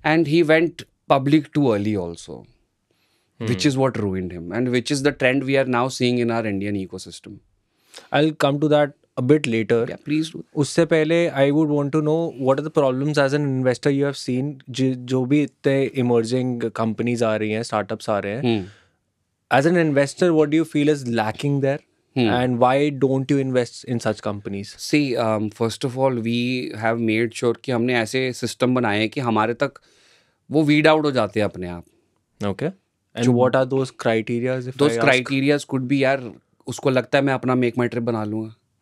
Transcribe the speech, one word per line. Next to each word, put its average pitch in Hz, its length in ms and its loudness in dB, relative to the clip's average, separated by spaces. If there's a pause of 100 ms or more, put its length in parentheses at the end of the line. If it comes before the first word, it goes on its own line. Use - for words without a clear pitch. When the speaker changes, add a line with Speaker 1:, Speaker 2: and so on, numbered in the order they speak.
Speaker 1:
And 156 220 2
he 165 160 4
went 160 380 2 (300)
public 143 300 2
too 143 220 -2
early 104 320 2
also, 85 380 -8 (1080)
which 113 80 -2
Speaker 2:
हम्म। 123 40 0
Speaker 1:
is 104 160 0
what 131 220 0
ruined 95 400 -4
him, 87 140 -12
and 117 220 -2
which 123 240 -2
is 139 100 -2
the 143 100 2
trend 131 300 0
we 135 220 0
are 123 40 -6
now 123 200 0
seeing 123 360 0
in 117 60 0
our 117 160 -2
Indian 98 400 -4
ecosystem। 95 460 -16 (840)
Speaker 2:
I'll 151 300 2
come 143 160 0
to 151 120 2
that 147 180 4 (300)
a 127 100 2
bit 151 160 4
later। 113 400 0
Speaker 1:
Yeah, 143 220 -12
please 156 280 -4
do। 165 60 -12 (140)
Speaker 2:
उससे 151 280 2
पहले 165 460 2
I 139 200 2
would 156 180 2
want 143 220 0
to 156 120 0
know 156 300 0 (100)
what 135 180 4
are 151 80 -6
the 156 100 -4
problems 139 400 2
as 135 160 4
an 147 100 0
investor 131 460 0
you 139 140 0
have 143 120 -2
seen, 135 380 -4 (160)
जि-, 131 260 0
जो 127 280 -2
भी 143 180 2
इतने 135 420 0
इमर्जिंग 123 760 0
कंपनीज 113 600 -2
आ 110 140 0
रही 107 140 -2
हैं, 107 120 -2
स्टार्टअप्स 107 480 -4
आ 104 80 0
रहे 101 180 -4
हैं, 135 60 -8
Speaker 1:
हम्म। 113 240 0 (920)
Speaker 2:
as 160 120 4
an 180 40 4
investor, 151 540 2
what 151 240 2
do 160 100 2
you 156 120 -6
feel 147 200 2
is 135 120 -8
lacking 113 520 -2
there? 139 180 0 (400)
Speaker 1:
हम्म। 120 280 2
Speaker 2:
And 123 160 -2
why 139 420 2
don't 135 280 0
you 135 200 0
invest 123 380 -2
in 120 160 -2
such - 200 -2
companies? 101 500 -8
Speaker 1:
See, 139 420 0
um, 107 340 -2
first 113 320 -4
of 135 60 -4
all, 131 220 0
we 120 520 -2 (200)
have 117 160 0
made 113 320 0
sure 117 320 -2
कि 131 80 -4
हमने 123 220 0
ऐसे 123 380 -2
सिस्टम 123 420 -2
बनाए 113 240 0
हैं 110 100 0
कि 127 120 -10
हमारे 113 340 0
तक 139 180 -4 (800)
वो 151 120 2
वीड 151 240 4
आउट 156 180 6
हो 147 60 0
जाते 110 300 0
हैं 104 40 2
अपने 90 240 -6
आप। 87 160 -10 (580)
Speaker 2:
Okay। 101 240 -4
And - 540 -14
Speaker 1:
जो 123 120 4
Speaker 2:
what 120 220 4
are 131 120 2
those 131 240 -2 (160)
criterias, 120 640 -2
if 127 80 -12
Speaker 1:
Those 143 220 2
Speaker 2:
I 113 60 0
ask? 123 40 4
Speaker 1:
criterias 135 560 2
could 131 180 -4
be, 135 160 0
यार, 131 340 0 (340)
उसको 135 240 -4
लगता 127 280 0
है 139 60 2
मैं 139 100 2
अपना 127 200 -2
make 123 200 0
my 123 100 0
trip 120 180 -4
बना 117 220 -2
लूंगा। 110 300 -8 (280)